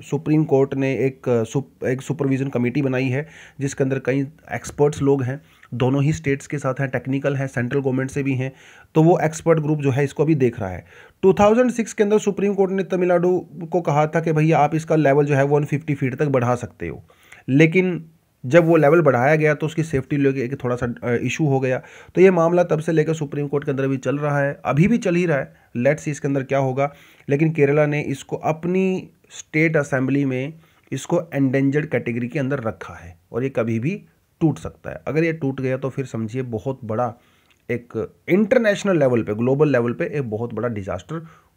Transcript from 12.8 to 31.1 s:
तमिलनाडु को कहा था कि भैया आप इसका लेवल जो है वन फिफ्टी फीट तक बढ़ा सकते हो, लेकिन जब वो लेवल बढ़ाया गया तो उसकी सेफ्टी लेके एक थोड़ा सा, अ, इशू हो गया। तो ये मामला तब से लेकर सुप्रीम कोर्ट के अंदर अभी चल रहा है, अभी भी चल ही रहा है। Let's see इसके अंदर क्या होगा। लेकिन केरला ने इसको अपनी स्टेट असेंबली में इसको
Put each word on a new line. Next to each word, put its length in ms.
तमिलनाडु 640
को 100
कहा 260
था 120
कि 120
भैया 280
आप 160
इसका 200
लेवल 300
जो 100
है 80
वन 220
फिफ्टी 300
फीट 200
तक 100
बढ़ा 300
सकते 320
हो, 160
लेकिन 560
जब 200
वो 100
लेवल 260
बढ़ाया 340
गया 180
तो 120
उसकी 180
सेफ्टी 340
लेके 240
एक 220
थोड़ा 120
सा, 280
अ, 120
इशू 320
हो 120
गया। 220
तो 60
ये 100
मामला 320
तब 160
से 120
लेकर 220
सुप्रीम 340
कोर्ट 160
के 80
अंदर 120
अभी 140
चल 200
रहा 220
है, 260
अभी 220
भी 100
चल 180
ही 100
रहा 120
है। 180
Let's 220
see 100
इसके 180
अंदर 160
क्या 160
होगा। 340
लेकिन 220
केरला 340
ने 160
इसको 340
अपनी 760
स्टेट 480
असेंबली 480
में 280
इसको 300